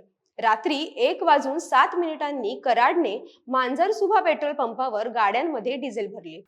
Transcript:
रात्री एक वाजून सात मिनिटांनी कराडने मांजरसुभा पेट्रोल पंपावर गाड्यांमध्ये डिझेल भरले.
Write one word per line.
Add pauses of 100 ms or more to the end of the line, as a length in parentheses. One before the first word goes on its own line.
(380)
रात्री
एक
वाजून
सात
मिनिटांनी
कराडने
मांजरसुभा
पेट्रोल
पंपावर
गाड्यांमध्ये
डिझेल
भरले.